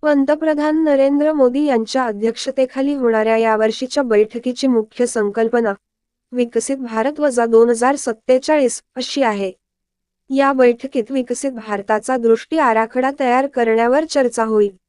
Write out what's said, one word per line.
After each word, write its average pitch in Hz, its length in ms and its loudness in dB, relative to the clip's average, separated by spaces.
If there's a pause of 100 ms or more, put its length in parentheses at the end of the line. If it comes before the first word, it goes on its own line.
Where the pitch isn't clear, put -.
पंतप्रधान 302 800 0
नरेंद्र 285 500 2
मोदी 277 320 2
यांच्या 254 400 -2
अध्यक्षतेखाली 254 880 -4
होणाऱ्या 226 440 0
यावर्षीच्या 220 640 0
बैठकीची 233 640 0
मुख्य 240 380 0
संकल्पना 226 680 -2 (580)
विकसित 247 460 -2
भारत 240 420 -4
वजा 247 260 0
दोन 226 240 4
हजार 240 260 0
सत्तेचाळीस 262 880 0 (120)
अशी 262 280 -4
आहे. 202 280 -2 (800)
या 277 240 2
बैठकीत 247 560 2
विकसित 262 420 -4
भारताचा 214 680 -4
दृष्टी 233 400 0
आराखडा 254 640 0
तयार 262 280 2
करण्यावर 240 580 2
चर्चा 247 380 0
होईल. 214 340 0 (120)